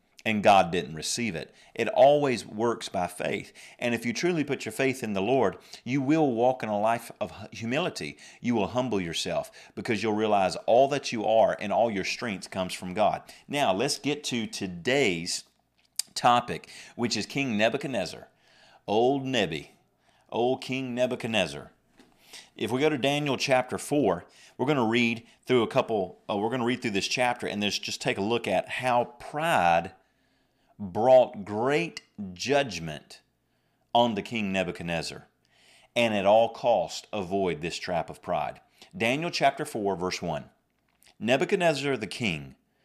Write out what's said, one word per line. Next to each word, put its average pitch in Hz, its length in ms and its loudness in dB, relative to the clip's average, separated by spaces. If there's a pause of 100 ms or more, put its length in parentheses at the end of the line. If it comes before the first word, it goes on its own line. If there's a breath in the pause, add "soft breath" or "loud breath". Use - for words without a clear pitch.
(260)
and 107 160 0
God 95 300 8
didn't 80 240 -2
receive 98 400 -4
it. - 180 -10 (220 soft breath)
It 113 140 0
always 139 540 4
works 113 460 -2
by 92 160 -2
faith. - 480 -6 (240 loud breath)
And 120 160 -2
if 117 100 -4
you 120 100 -4
truly 170 300 0
put 139 220 -4
your 113 60 -8
faith 131 320 -2
in 107 100 -4
the 95 80 0
Lord, 110 380 2 (240 loud breath)
you 135 180 0
will 147 300 2
walk 123 320 0
in 110 60 -6
a 104 100 0
life 117 320 0 (100)
of 101 80 -4
hu-, - 220 -16
humility. 113 640 -6 (240 loud breath)
You 120 140 0
will 98 140 2
humble 117 300 -2
yourself, 82 520 -4 (240 loud breath)
because 107 260 -2
you'll 110 120 0
realize 104 420 2 (100)
all 127 220 6
that 139 240 -4
you 110 120 -4
are 107 360 4
and 101 120 -4
all 110 200 2
your 95 120 -2
strength 101 460 -6
comes 90 240 -4
from 92 220 -8
God. 80 260 0 (260 loud breath)
Now, 135 240 0
let's 117 280 0
get 147 240 -4
to 113 240 -4
today's 92 960 -2 (720)
topic, 120 520 2 (280 loud breath)
which 113 200 0
is 104 120 -4
King 135 280 -4
Nebuchadnezzar. 110 720 -2 (600 soft breath)
Old 127 360 4
Nebi, 95 500 -2 (580 soft breath)
old 127 320 0
King 131 320 -6
Nebuchadnezzar. 110 760 -2 (840 loud breath)
If 110 160 -4
we 127 80 0
go 151 100 4
to 151 80 -2
Daniel 139 400 0
chapter 127 400 0
four, 101 480 0 (320 loud breath)
we're 123 80 0
gonna 139 180 2
read 117 440 0 (180 soft breath)
through 127 160 4
a 107 60 2
couple, 107 500 0 (100)
uh, 110 80 -2
we're 104 140 0
gonna 123 160 -2
read 123 160 0
through 117 100 -2
this 98 160 -2
chapter 123 380 -2
and 98 160 -4
just, 101 220 -2
just - 180 -8
take 123 160 -2
a 101 40 -4
look 113 260 -2
at 92 200 0
how 123 360 0 (160)
pride 90 720 2 (880)
brought 107 640 4
great 135 560 -2 (320)
judgment 90 880 -4 (720)
on 120 220 4
the 98 80 -4
king 104 280 -4
Nebuchadnezzar. 85 760 -4 (680 soft breath)
And 117 200 2
at 95 100 2
all 110 240 6
cost, 101 640 0
avoid 92 480 -2
this 85 160 -6
trap 85 320 -4
of 76 140 -16
pride. 76 360 -4 (380 loud breath)
Daniel 135 320 -2
chapter 151 360 0
four, 98 300 -2
verse 87 240 -4
one. 78 300 -6 (680 soft breath)
"Nebuchadnezzar 143 760 2
the 107 120 -6
king, 78 480 -4 (300 soft breath)